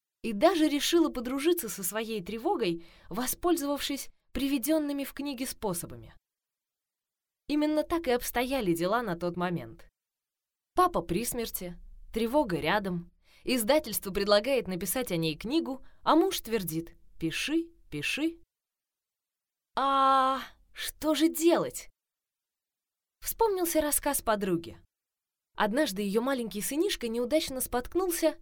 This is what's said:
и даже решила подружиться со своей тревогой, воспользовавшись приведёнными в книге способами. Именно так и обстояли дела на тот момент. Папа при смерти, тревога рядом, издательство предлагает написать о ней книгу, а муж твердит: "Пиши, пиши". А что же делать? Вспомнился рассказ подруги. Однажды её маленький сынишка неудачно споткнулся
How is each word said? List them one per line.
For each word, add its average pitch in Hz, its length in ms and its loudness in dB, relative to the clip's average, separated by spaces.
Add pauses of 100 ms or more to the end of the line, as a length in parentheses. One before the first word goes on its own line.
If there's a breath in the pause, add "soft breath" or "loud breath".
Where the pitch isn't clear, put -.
(240)
и 226 100 -4
даже 311 340 4
решила 302 420 2
подружиться 269 600 0
со 196 140 -8
своей 214 400 -4
тревогой, 269 600 -2 (220 loud breath)
воспользовавшись 277 1000 -2 (240)
приведёнными 285 720 0
в - 100 -10
книге 269 320 -6
способами. 175 680 -8 (1300)
Именно 302 360 2
так 330 240 -2
и 247 40 4
обстояли 247 640 0
дела 190 300 0
на 180 120 -4
тот 175 220 -4
момент. 170 500 -6 (840)
Папа 349 280 4
при 175 220 -2
смерти, 208 540 -6 (340)
тревога 226 480 0
рядом, 180 520 0 (320 soft breath)
издательство 233 680 0
предлагает 208 560 2
написать 190 440 -4
о 170 60 0
ней 160 200 0
книгу, 262 480 -2 (160 soft breath)
а 269 140 4
муж 370 260 2
твердит: 170 560 -4 (220)
"Пиши, 285 500 -2 (220)
пиши". 294 500 -2 (1300)
А 269 640 4 (320 loud breath)
что - 400 -2
же 302 160 4
делать? 311 640 2 (1300)
Вспомнился 370 640 2
рассказ 285 420 0
подруги. 196 580 0 (760)
Однажды 214 460 0
её 202 200 0
маленький 240 400 -2
сынишка 302 460 -2
неудачно 254 540 0
споткнулся 330 800 0